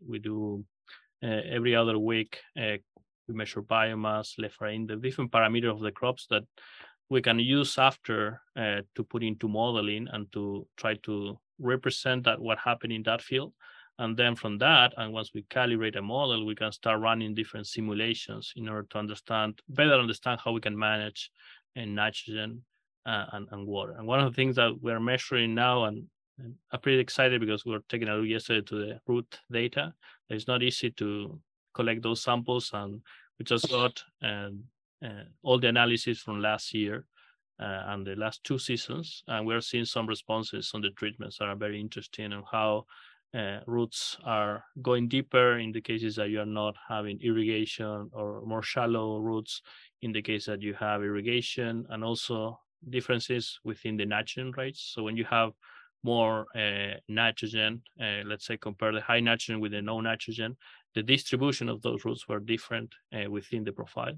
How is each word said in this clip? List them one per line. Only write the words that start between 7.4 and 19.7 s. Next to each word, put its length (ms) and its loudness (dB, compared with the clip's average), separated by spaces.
after, 600 4
uh, 240 0
to 100 -2
put 180 -4
into 260 0
modeling 640 0
and 200 -6
to 340 -4
try 260 0
to 360 -4
represent 680 0
that, 160 4
what 180 2
happened 340 0
in 100 -2
that 180 2
field. 320 -2
And 180 -2
then 200 4
from 220 -4
that, 380 6
and 160 -4
once 220 -6
we 160 -6
calibrate 460 2
a 60 -4
model, 440 0
we 80 -2
can 160 -2
start 300 2
running 340 2
different 320 -6
simulations 880 -4
in 120 -8
order 220 -6
to 80 -4
understand, 680 -2
better 260 6